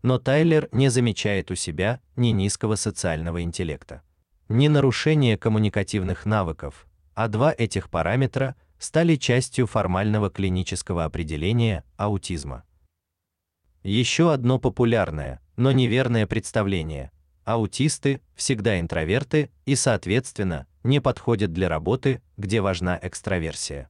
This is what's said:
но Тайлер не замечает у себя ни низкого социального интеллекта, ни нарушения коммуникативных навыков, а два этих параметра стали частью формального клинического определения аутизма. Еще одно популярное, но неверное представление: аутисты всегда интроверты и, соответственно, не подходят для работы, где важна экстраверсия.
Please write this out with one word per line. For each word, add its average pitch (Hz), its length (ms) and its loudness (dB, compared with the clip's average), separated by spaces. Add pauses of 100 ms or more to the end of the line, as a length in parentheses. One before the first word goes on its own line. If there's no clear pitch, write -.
но 123 160 2
Тайлер 156 540 2
не 135 160 4
замечает 107 640 0
у 92 40 -2
себя 95 460 -4 (160)
ни 123 120 2
низкого 104 460 0
социального 85 680 -4
интеллекта, 80 600 -8 (460)
ни 131 200 4
нарушения 135 680 4
коммуникативных 104 880 0
навыков, 87 600 -2 (280)
а 110 140 -2
два 117 280 2
этих 107 340 -2
параметра 127 640 0 (220)
стали 165 380 2
частью 123 500 0
формального 101 640 0
клинического 90 720 -2
определения 85 800 -2 (120)
аутизма. 85 680 -6 (1160)
Еще 120 460 2
одно 127 300 2
популярное, 98 800 0 (160)
но 131 160 4
неверное 120 540 2
представление: 87 840 -2 (340)
аутисты 127 760 -2 (140)
всегда 104 440 0
интроверты 87 720 0 (140)
и, 131 120 0
соответственно, 101 920 -2 (160)
не 139 180 2
подходят 107 520 0
для 90 160 0
работы, 104 540 -2 (140)
где 101 240 -2
важна 90 400 0
экстраверсия. 80 880 -6